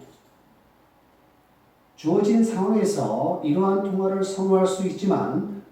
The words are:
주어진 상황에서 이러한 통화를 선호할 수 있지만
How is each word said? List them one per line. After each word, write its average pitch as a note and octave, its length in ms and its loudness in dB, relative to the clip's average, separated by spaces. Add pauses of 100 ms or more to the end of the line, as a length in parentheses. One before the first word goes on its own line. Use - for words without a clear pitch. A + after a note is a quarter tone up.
(1900)
주어진 G#3 480 2
상황에서 F#3+ 1000 0
이러한 G3 400 2
통화를 F#3+ 400 -2
선호할 F#3+ 420 2
수 F#3 220 -2
있지만 - 840 -4